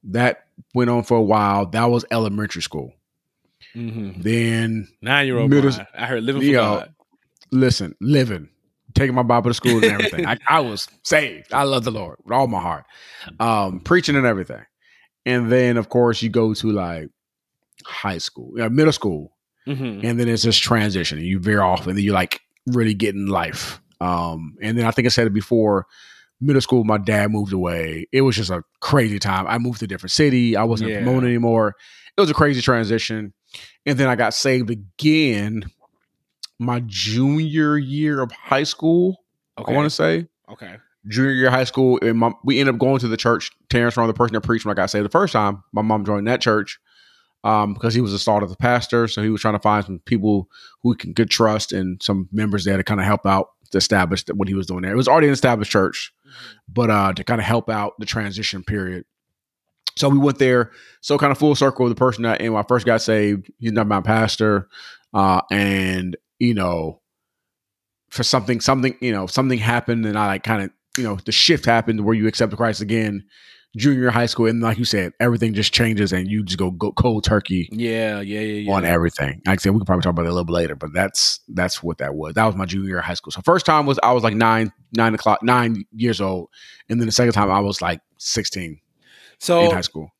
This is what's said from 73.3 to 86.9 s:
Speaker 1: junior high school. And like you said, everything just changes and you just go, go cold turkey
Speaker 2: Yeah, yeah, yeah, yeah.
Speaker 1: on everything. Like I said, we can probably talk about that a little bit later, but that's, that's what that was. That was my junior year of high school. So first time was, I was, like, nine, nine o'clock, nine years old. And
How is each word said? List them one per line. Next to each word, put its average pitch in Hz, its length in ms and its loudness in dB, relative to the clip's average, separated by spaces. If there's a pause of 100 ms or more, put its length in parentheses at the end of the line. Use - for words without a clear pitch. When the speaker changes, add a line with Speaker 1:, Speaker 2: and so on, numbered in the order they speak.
Speaker 1:
junior 127 340 2
high 120 180 2
school. 113 200 0
And 117 140 0
like 110 160 0
you 120 80 -2
said, 95 340 -2
everything 113 340 2
just 101 200 -2
changes 104 400 2
and 92 160 -2
you 107 140 -2
just 92 140 -6
go, 90 140 -2
go 90 220 -6
cold 113 320 0
turkey 95 460 0
Speaker 2:
Yeah, 110 500 -4
yeah, 101 200 -8
yeah, 107 200 -6
yeah. 101 120 -2
Speaker 1:
on 92 120 0
everything. 82 600 -2
Like 95 140 2
I - 20 -8
said, 98 120 2
we 107 60 4
can 98 60 -2
probably 90 180 0
talk 90 80 0
about 85 120 -2
that 85 60 -2
a - 20 -2
little 87 140 -2
bit 85 80 -4
later, 80 220 -2
but 76 180 -12
that's, - 460 -2 (100)
that's 90 340 -4
what 85 140 -6
that 71 180 -6
was. 78 200 -10
That 110 100 4
was 107 100 0
my 95 100 -2
junior 95 240 -6
year 90 100 -4
of - 60 -6
high 87 100 -6
school. - 160 -12
So - 100 -12
first 175 240 4
time 156 200 4
was, 139 180 0
I 123 100 6
was, 120 100 2
like, 110 120 0
nine, 113 360 2 (240)
nine 113 180 2
o'clock, 107 300 0
nine 117 500 0
years 113 280 -2
old. 92 280 -4 (400)
And 117 120 -2